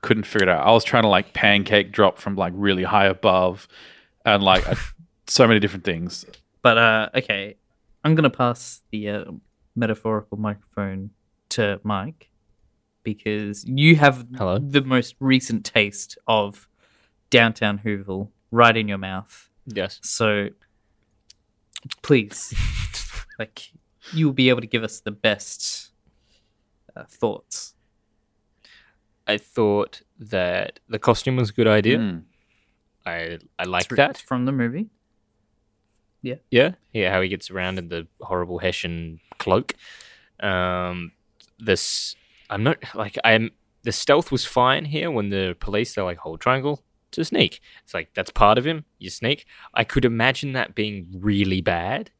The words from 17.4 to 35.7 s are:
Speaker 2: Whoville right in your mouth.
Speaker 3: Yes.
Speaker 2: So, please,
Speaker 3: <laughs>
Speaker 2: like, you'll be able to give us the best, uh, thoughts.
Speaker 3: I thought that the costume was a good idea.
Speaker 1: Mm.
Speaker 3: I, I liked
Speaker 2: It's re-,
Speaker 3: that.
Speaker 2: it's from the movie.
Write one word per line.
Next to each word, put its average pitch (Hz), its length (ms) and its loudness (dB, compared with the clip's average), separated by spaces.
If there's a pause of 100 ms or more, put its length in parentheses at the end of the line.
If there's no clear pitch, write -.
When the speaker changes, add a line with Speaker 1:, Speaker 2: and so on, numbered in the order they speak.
Speaker 2:
Whoville 101 460 -6 (200)
right 117 280 8
in 107 100 -2
your 101 100 -6
mouth. 95 520 -12 (160)
Speaker 3:
Yes. 98 380 -6
Speaker 2:
So, 104 460 0 (1500)
please, - 520 0 (440)
Speaker 3:
<laughs> - 420 -12
Speaker 2:
like, - 320 -14 (420)
you'll 156 200 2
be 127 160 4
able 123 120 4
to 117 60 -12
give 113 160 -2
us - 160 -8
the - 120 -10
best, - 800 -4 (1040)
uh, - 140 -18
thoughts. - 640 -8 (1600)
Speaker 3:
I 107 100 0
thought 104 640 -2 (180)
that 95 600 -4 (100)
the 110 100 -6
costume 127 380 0
was 117 120 0
a - 40 -14
good 113 140 2
idea. 107 300 4
Speaker 1:
Mm. 95 260 -4 (840)
Speaker 3:
I, 85 340 -8 (200)
I 90 60 -4
liked 90 200 -2
Speaker 2:
It's - 60 -12
re-, 123 60 -4
Speaker 3:
that. 139 140 4
Speaker 2:
it's - 100 -16
from 123 240 -4
the 135 60 -2
movie. 135 380 -4 (1300)